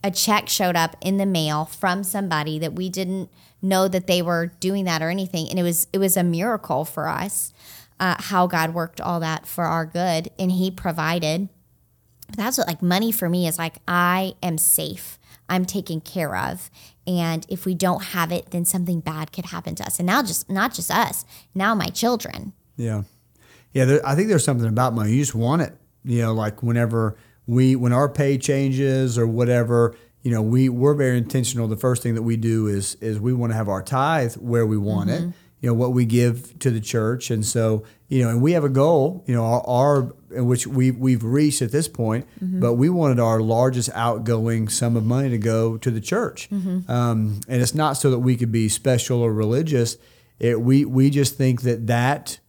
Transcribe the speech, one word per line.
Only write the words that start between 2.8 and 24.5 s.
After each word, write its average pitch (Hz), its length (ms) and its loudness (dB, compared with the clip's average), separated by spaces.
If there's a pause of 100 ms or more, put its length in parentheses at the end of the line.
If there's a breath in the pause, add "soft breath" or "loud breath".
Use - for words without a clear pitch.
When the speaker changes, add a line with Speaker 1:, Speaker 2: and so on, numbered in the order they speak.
Speaker 1:
didn't 185 400 -6 (320 soft breath)
know 190 260 2
that 185 200 -2
they 180 160 2
were 170 240 -2 (120)
doing 190 260 -2
that 160 180 -2
or 165 60 -2
anything. 180 380 -4
And 180 120 -4
it 175 40 0
was, 170 300 -2
it 196 60 0
was 190 180 2
a 175 60 2
miracle 175 640 -2
for 156 220 -8
us, - 460 -6 (460 loud breath)
uh, 185 180 0
how 180 300 0
God 165 260 -2
worked 170 260 -6
all 170 200 -4
that 160 260 -6
for 175 200 -6
our 165 200 -2
good, 175 540 -2
and 185 120 0
he 185 200 0
provided. 165 760 -4 (760)
But - 100 -12
that's 233 200 -2
what, - 100 0
like, 160 140 -4
money 190 300 0
for 180 180 -2
me 180 160 2
is, 160 140 -4
like, 165 160 -6 (120)
I 180 540 0
am 175 160 -2
safe. - 640 -4 (320 soft breath)
I'm 185 140 0
taken 180 340 -6
care 156 360 -6
of. 92 360 -6 (340 loud breath)
And 165 440 -2
if 185 160 -8
we 185 100 -2
don't 185 300 0
have 170 260 -2
it, - 200 -6
then 175 120 -4
something 175 380 -2
bad 156 320 -8
could 175 140 -10
happen 170 280 -10
to - 100 -10
us. - 140 -6
And 180 80 0
now 247 160 2
just, 180 260 -6
not 208 240 -2
just - 160 -8
us, 190 360 -2 (280 loud breath)
now 202 220 0
my 196 120 -2
children. - 680 -4 (240)
Speaker 2:
Yeah. 107 260 -2 (720 soft breath)
Yeah, 131 120 4
there, 143 220 4
I 139 80 2
think 202 140 2
there's 175 160 4
something 120 220 2